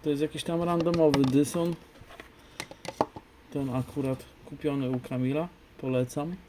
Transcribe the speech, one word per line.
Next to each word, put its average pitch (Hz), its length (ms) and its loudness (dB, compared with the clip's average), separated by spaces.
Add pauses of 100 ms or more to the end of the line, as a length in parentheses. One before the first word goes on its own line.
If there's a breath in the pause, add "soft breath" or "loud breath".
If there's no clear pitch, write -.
To 151 60 0
jest 143 120 2
jakiś 151 220 -2
tam 170 200 0
randomowy 165 580 4
Dyson. 147 540 2 (1800 loud breath)
Ten 135 180 -4
akurat 131 560 -4 (200)
kupiony 139 440 -2
u 127 100 -2
Kamila. 131 480 -2 (300)
Polecam. 135 580 -2 (140)